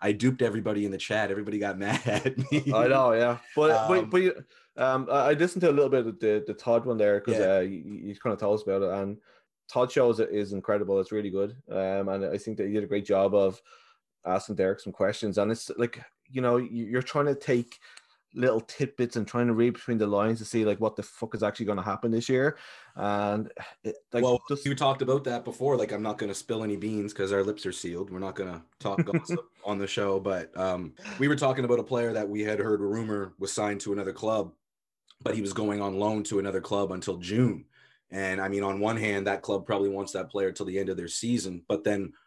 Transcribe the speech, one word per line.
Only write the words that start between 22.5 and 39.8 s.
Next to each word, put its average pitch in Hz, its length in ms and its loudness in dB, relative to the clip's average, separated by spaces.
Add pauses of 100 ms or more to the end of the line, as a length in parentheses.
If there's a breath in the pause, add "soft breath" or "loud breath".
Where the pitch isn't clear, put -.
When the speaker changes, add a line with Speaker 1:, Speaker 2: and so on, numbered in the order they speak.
Speaker 2:
And 104 560 -2 (320 loud breath)
it, - 140 -6 (160)
like, 120 100 0
Speaker 1:
Well, 123 260 4
Speaker 2:
just 143 180 -4
Speaker 1:
you 143 80 0
talked 135 280 0
about 131 220 0
that 120 200 -4
before. 127 320 -2
Like, 107 160 -2
I'm 104 100 -4
not 107 160 -4
gonna 101 160 -4
spill 110 280 -6
any 104 140 -4
beans 104 380 -4
'cause 98 180 -2
our 98 100 4
lips 104 220 -4
are 92 80 -6
sealed. 92 380 -8
We're 90 80 -8
not 95 180 -8
gonna 90 280 -8 (160)
talk 101 260 -2
Speaker 2:
<laughs> - 0 -
Speaker 1:
gossip 170 400 -4 (180)
on 104 140 -4
the 98 80 -4
show. 98 340 0
But, 92 360 -4
um, 92 380 -4 (240 loud breath)
we 135 80 2
were 147 100 2
talking 131 280 2
about 120 140 4
a 110 60 -2
player 117 280 0
that 107 160 -2
we 107 140 -2
had 107 160 0
heard 104 220 2
a 101 60 0
rumor 104 520 -4
was 95 140 -6
signed 104 300 -2
to 101 100 -2
another 95 200 -2
club, 107 420 -2 (680)
but 107 120 -2
he 110 60 -2
was 98 140 -2
going 104 260 0
on 98 180 -2
loan 107 260 2
to 104 140 0
another 98 220 0
club 98 320 0
until 92 240 -4
June. 101 480 0 (460 soft breath)
And, 95 300 -2
I 95 80 -2
mean, 101 140 0
on 98 180 0
one 110 160 2
hand, 101 300 0
that 98 160 -2
club 98 240 -2
probably 98 240 0